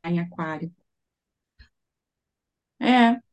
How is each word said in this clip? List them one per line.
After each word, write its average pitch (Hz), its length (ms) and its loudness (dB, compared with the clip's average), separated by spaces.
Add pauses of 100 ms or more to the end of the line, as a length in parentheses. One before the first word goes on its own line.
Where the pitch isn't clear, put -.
em 175 140 -2
Aquário. 170 540 -8 (2000)
É. 240 420 2 (100)